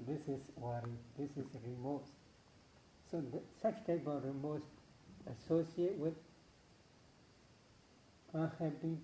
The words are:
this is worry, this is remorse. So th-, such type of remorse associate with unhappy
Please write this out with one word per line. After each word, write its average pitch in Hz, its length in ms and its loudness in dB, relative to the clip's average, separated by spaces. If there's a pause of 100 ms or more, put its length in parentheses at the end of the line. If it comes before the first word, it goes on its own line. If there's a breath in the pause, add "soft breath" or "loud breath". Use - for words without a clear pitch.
this 147 200 0
is 135 140 0 (140)
worry, 120 420 -2 (200)
this 143 180 -2
is 147 120 -2 (180)
remorse. 123 460 -2 (1000)
So 170 100 2
th-, 127 220 -4 (180)
such 214 260 4
type 170 200 4
of 143 160 2
remorse 143 400 0 (720)
associate 170 640 4
with 160 160 2 (2250)
unhappy 160 720 2